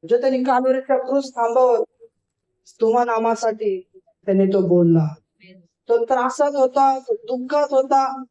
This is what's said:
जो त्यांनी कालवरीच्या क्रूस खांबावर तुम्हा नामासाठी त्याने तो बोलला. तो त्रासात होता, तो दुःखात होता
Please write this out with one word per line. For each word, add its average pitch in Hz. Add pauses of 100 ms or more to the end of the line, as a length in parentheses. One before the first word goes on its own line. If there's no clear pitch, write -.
(100)
जो 240
त्यांनी 262
कालवरीच्या 262
क्रूस 262
खांबावर 240 (960)
तुम्हा 233
नामासाठी 226
त्याने -
तो 190
बोलला. 165 (720)
तो 233
त्रासात 262
होता, 269
तो 254
दुःखात 254
होता 269